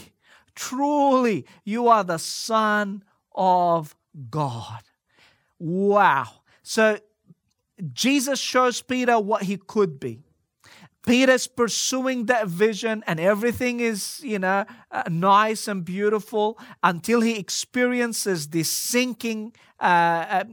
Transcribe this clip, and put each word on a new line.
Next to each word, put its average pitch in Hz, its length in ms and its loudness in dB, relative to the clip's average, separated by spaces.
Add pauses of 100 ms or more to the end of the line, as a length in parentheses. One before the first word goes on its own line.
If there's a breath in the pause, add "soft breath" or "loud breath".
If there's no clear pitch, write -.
(540 soft breath)
truly, 262 920 0 (200 soft breath)
you 233 240 0
are 220 160 6
the 175 140 -4
Son 208 840 -2 (320)
of 175 640 2 (340)
God." 117 520 -6 (760 soft breath)
Wow. 180 720 2 (340 soft breath)
So 220 360 2 (920)
Jesus 262 460 0
shows 254 440 0
Peter 240 360 2
what 208 240 0
he 196 140 -4
could 180 420 -2
be. 123 240 -12 (840 loud breath)
Peter's 254 400 4
pursuing 254 800 -2
that 226 220 0
vision 214 580 0
and 165 140 -2
everything 233 600 0
is, 226 420 -4
you 220 160 -4
know, 190 260 0 (260 loud breath)
uh, - 200 -6
nice 202 580 2
and 190 160 -6
beautiful 208 760 -2 (240 loud breath)
until 180 380 2
he 226 180 0
experiences 233 1120 -2
this 160 220 -2
sinking, 233 840 -4 (280 soft breath)
uh, - 40 -6
uh, 175 680 2